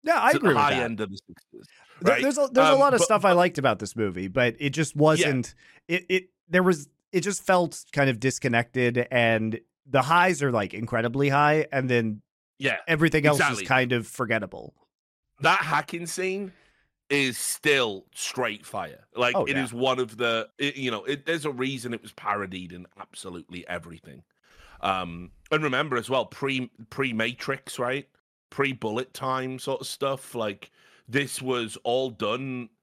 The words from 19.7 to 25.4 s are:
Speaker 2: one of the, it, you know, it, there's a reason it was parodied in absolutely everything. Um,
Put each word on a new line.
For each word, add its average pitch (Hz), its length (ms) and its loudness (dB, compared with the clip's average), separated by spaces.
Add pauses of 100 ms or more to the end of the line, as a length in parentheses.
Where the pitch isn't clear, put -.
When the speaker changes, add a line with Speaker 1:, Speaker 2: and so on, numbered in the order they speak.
Speaker 2:
one 127 260 0
of 113 180 -4
the, 113 320 -2 (100)
it, 139 180 -4
you 131 140 -4
know, 101 140 -6
it, 139 220 -6
there's 160 180 -4
a 151 60 -4
reason 123 420 -6
it 110 100 -10
was 107 100 -20
parodied 95 600 -6
in 90 140 -16 (120)
absolutely 87 680 -14
everything. 82 540 -14 (580)
Um, 90 520 -6 (180)